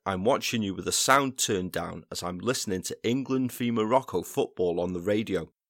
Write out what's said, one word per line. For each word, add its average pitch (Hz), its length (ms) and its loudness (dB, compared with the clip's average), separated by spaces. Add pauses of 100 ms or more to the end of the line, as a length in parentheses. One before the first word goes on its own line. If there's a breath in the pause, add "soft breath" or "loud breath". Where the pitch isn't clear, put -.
I'm 95 180 -2
watching 117 400 2
you 98 100 -2
with 92 120 -8
the - 80 -2
sound 135 440 4
turned 92 360 0
down 87 400 -6
as 87 100 -8
I'm 90 160 -6
listening 98 440 -2
to - 200 -6
England 131 480 0
v 120 220 -2
Morocco 110 500 2
football 90 560 0
on 90 140 -2
the 90 80 -4
radio. 95 500 0 (200)